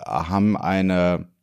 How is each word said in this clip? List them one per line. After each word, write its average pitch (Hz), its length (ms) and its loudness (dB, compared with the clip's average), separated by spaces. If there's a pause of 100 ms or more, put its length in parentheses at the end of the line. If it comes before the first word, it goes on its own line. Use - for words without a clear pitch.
haben 92 540 0
eine 90 720 0 (140)